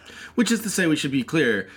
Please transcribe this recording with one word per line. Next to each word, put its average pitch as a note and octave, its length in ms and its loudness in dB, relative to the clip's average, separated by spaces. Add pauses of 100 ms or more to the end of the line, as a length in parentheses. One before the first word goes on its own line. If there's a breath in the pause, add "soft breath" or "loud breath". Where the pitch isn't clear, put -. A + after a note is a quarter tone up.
(360 loud breath)
Which A#3 160 2
is A3+ 100 0
to G3+ 80 -6
say, F3 180 0
we D3+ 80 4
should D3 160 -4
be C3+ 120 0
clear, A#2 540 0